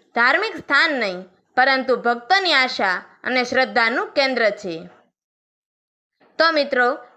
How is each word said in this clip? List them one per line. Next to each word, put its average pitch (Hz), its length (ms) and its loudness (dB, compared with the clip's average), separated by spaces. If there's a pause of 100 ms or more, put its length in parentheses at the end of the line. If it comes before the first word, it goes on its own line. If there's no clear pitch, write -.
(140)
ધાર્મિક 330 420 0
સ્થાન 294 340 0
નહીં, 190 380 -4 (280)
પરંતુ 254 400 2
ભક્તોની 240 560 0
આશા 233 500 0 (200)
અને 247 220 0
શ્રદ્ધાનું 247 680 0
કેન્દ્ર 254 380 0
છે. 180 260 -8 (1600)
તો 320 140 4
મિત્રો, 269 360 0 (280)